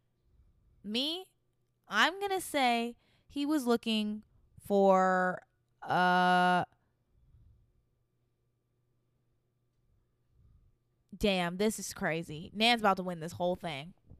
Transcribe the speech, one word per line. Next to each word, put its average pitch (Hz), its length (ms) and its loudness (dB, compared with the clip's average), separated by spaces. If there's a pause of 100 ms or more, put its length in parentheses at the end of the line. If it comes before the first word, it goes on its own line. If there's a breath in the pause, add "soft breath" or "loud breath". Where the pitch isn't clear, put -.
(840)
Me, 285 400 -6 (640)
I'm 277 320 2
gonna 392 200 -2
say 240 560 -2 (320)
he 285 180 -6
was 294 200 0
looking 214 560 -2 (440)
for, 185 760 4 (420)
uh, 180 840 2 (4000)
damn, 185 400 0
this 208 220 0
is - 140 -10
crazy. 165 640 -6
Nan's 226 260 2
about 196 180 4
to 185 40 -6
win 180 180 -8
this 165 120 -10
whole 180 240 -2
thing. 160 360 -12 (280)